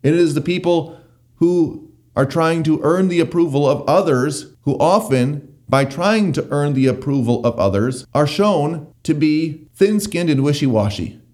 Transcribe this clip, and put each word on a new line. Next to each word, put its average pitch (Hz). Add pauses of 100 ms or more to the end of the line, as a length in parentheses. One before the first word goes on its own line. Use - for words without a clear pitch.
It 143
is 165
the 156
people 175 (360)
who 170 (240)
are 139
trying 165
to 156
earn 180
the 170
approval 160
of 139
others 147
who 139
often, 147 (120)
by 139
trying 190
to -
earn 147
the 131
approval 123
of 117
others, 101
are 147
shown 165 (100)
to 160
be 151
thin-skinned 196
and 135
wishy-washy 113 (140)